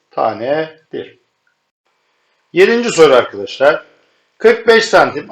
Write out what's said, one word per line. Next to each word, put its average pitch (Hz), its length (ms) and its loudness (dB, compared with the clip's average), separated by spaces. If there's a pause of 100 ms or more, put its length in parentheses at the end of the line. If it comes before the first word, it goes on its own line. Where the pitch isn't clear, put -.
(100)
tanedir. 135 1080 -8 (1300)
Yedinci 226 380 2
soru 156 240 4
arkadaşlar. 123 680 -2 (540)
Kırk 226 300 0
beş 226 160 2
santim, 190 460 0